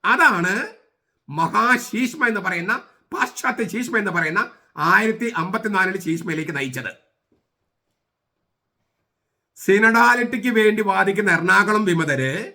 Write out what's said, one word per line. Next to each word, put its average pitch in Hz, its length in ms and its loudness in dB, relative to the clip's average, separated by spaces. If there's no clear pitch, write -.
അതാണ് 220 600 2
മഹാശീഷ്മ 233 960 0
എന്ന് 220 140 0
പറയുന്ന, 185 420 -4
പാശ്ചാത്യ 262 560 -4
ശീഷ്മ 233 300 -4
എന്ന് 202 120 -2
പറയുന്ന 170 400 -2
ആയിരത്തി 208 600 0
അമ്പത്തിനാലില് 185 640 -2
ശീഷ്മയിലേക്ക് 160 560 -6
നയിച്ചത്. 127 360 -6
സിനഡാലിറ്റിക്ക് 233 920 2
വേണ്ടി 214 340 2
വാദിക്കുന്ന 196 500 0
എറണാകുളം 190 520 2
വിമതര് 160 720 -2